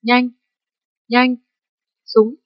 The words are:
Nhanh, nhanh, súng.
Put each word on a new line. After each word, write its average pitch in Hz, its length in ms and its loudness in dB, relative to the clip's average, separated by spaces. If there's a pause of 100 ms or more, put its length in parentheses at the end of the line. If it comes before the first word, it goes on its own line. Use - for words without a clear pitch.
Nhanh, 247 280 0 (760)
nhanh, 247 280 0 (680)
súng. 220 300 0 (120)